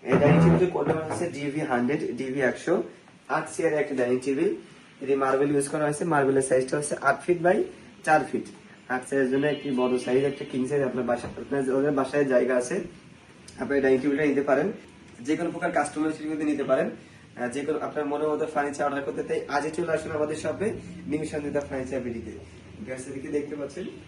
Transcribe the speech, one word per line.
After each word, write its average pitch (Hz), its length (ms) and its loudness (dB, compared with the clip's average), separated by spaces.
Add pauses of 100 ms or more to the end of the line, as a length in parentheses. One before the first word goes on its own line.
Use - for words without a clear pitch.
এই 123 80 0
ডাইনিং 151 320 8
টেবিলটির 175 260 6
কোড 147 180 0
নাম্বার 160 180 0
হচ্ছে 165 280 -2
ডিভি 143 260 -4
হান্ড্রেড, 127 580 0
ডিভি 131 240 -4
একশো, 131 420 0 (440)
আট 156 280 -4
চেয়ারের 156 240 0
একটা 139 160 -2
ডাইনিং 127 240 2
টেবিল। 139 360 0 (460)
এটি 139 140 2
মার্বেল 135 360 2
ইউজ 143 180 2
করা 156 140 0
হয়েছে। 147 220 0
মার্বেলের 139 360 4
সাইজটা 131 360 2
হচ্ছে - 240 -4
আট 139 240 2
ফিট 170 160 2
by 190 220 4 (420)
চার 151 160 6 (100)
ফিট। 110 140 -2 (440)
আট 127 200 -4
চেয়ারের 135 220 2
জন্য 139 160 2
একটি 143 240 -2
বড় 123 280 2
সাইজ, 131 240 2
একটা 139 280 -2
কিং 131 160 -2
সাইজ 143 140 2
আপনার 127 240 -2
বাসা, 120 220 -2 (100)
আপনার 131 280 -2
যাদের 135 260 2
বাসায় 139 340 2
জায়গা 127 300 4
আছে, 147 240 0 (800)
আপনি 139 220 0
ডাইনিং 131 200 4
টেবিলটা 147 240 2
নিতে 139 160 2
পারেন। 143 300 2 (480)
যে 135 160 0
কোনো - 160 -4
প্রকার 165 200 -2
কাস্টমাইজেশন 151 580 -2
কিন্তু 156 160 -4
নিতে 139 180 0
পারেন। 131 260 2
আহ, - 600 -10
যে 135 120 -6
কোনো 147 180 -2
আপনার 147 260 -4
মনের 147 240 0
মতো 151 160 0
ফার্নিচার 143 420 -2
অর্ডার 139 160 -2
করতে 143 200 -6
চাই, 160 240 -4
আজই 143 220 -2
চলে 165 220 -2
আসুন 156 200 -2
আমাদের 151 240 -2
শপে, 160 380 -2 (340)
নিউ 151 180 -2
সন্দিতা 147 340 -4
ফার্নিচার 131 420 -4
বিডিতে। 113 300 -8
ভিউয়ার্স, 127 760 -14
এদিকে 135 200 -10
দেখতে 147 280 -4
পাচ্ছেন 143 280 -8 (240)